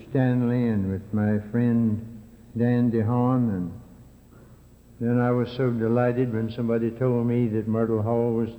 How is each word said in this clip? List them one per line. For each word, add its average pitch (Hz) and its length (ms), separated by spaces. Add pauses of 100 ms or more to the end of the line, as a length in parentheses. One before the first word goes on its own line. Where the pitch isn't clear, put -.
Stanley 123 580
and 101 240
with 95 120 (100)
my 107 240 (140)
friend 117 720 (340)
Dan 120 340
DeHaan. 123 580
And 90 220 (1300)
then 120 200
I 123 100
was 123 220
so 131 180
delighted 120 640
when 110 160
somebody 117 400
told 120 380
me 120 220
that 110 180
Myrtle 110 340
Hall 117 320
was 113 260